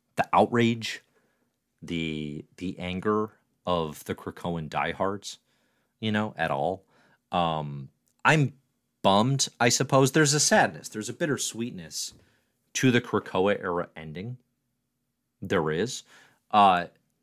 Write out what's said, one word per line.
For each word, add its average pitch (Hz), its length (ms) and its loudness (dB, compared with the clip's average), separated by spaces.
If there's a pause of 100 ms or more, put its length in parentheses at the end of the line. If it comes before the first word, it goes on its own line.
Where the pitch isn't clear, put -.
(160)
the - 160 0
outrage, 113 720 2 (800)
the, 78 640 -6 (120)
the 90 220 -8
anger 107 520 -2 (360)
of 82 380 -2
the 95 100 -6
Krakoan 82 540 -8
diehards, 85 680 -6 (640)
you 110 100 -2
know, 107 260 -2
at 80 140 -2
all. 78 340 -4 (460)
Um, 76 600 -4 (340)
I'm 139 300 4 (480)
bummed, 113 460 4 (120)
I 123 80 4
suppose. 135 440 2
There's 151 220 4
a 151 60 0
sadness. 113 480 2
There's 107 200 -10
a - 60 -10
bittersweetness 113 1000 -6 (600)
to 127 160 4
the 117 100 6
Krakoa 101 640 0
era 87 340 -4
ending. 85 420 -12 (1000)
There 90 300 0
is. 98 320 -4 (480)
Uh, 95 360 6 (360)